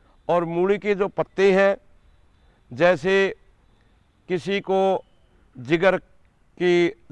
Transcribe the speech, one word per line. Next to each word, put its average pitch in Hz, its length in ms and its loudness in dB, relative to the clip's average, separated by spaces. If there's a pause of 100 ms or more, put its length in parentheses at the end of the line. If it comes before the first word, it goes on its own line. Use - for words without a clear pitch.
(280)
और 170 160 0
मूली 180 340 0
के 202 160 -2
जो 196 140 -2
पत्ते 190 440 0
हैं, 196 240 2 (960)
जैसे 175 600 0 (920)
किसी 185 320 -4
को 190 440 -2 (540)
जिगर 170 380 0 (640)
की, 175 500 0